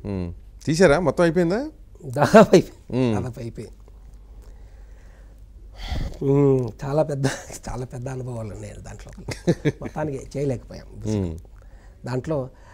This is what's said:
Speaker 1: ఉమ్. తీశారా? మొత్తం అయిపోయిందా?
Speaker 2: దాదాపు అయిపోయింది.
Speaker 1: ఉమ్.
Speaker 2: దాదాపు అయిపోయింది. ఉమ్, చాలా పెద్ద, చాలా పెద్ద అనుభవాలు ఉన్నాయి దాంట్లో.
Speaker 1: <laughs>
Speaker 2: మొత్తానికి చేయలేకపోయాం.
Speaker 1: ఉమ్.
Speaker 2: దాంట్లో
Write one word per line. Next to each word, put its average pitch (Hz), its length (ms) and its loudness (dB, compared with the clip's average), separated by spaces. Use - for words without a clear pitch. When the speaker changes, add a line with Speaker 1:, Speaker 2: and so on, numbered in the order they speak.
Speaker 1:
ఉమ్. 92 280 -6
తీశారా? 160 340 6
మొత్తం 175 240 2
అయిపోయిందా? 175 420 2
Speaker 2:
దాదాపు 147 500 8
అయిపోయింది. - 500 2
Speaker 1:
ఉమ్. 113 100 2
Speaker 2:
దాదాపు 101 240 -4
అయిపోయింది. 113 340 -12
ఉమ్, 135 440 4
చాలా 147 180 0
పెద్ద, 139 220 -2
చాలా 127 160 -8
పెద్ద 123 240 -12
అనుభవాలు 120 440 -10
ఉన్నాయి 107 280 -14
దాంట్లో. - 420 -16
Speaker 1:
<laughs> - 120 -8
Speaker 2:
మొత్తానికి 147 560 -8
చేయలేకపోయాం. 107 760 -4
Speaker 1:
ఉమ్. 87 220 -2
Speaker 2:
దాంట్లో 127 440 -4